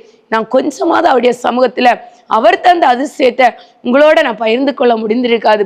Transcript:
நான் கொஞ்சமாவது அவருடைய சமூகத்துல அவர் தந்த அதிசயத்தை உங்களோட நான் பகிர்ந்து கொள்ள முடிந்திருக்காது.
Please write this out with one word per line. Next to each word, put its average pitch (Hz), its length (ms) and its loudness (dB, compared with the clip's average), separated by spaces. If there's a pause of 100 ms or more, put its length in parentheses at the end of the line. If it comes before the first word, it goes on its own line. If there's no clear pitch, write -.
(280)
நான் 220 200 -4
கொஞ்சமாவது 320 600 -2
அவருடைய 247 360 0
சமூகத்துல 247 440 -2 (400)
அவர் 277 380 0
தந்த 349 220 2
அதிசயத்தை 254 600 0 (360)
உங்களோட 294 380 2
நான் 233 220 -4
பகிர்ந்து 254 300 -2
கொள்ள 247 220 0
முடிந்திருக்காது. 220 720 -2